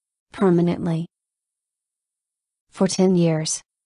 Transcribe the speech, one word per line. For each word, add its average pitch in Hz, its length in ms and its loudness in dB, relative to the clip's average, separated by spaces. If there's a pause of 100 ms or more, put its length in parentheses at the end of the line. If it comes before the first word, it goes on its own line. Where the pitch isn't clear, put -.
(320)
Permanently. 175 760 0 (1600)
For - 180 -2
ten 185 300 2
years. 160 460 -2 (240)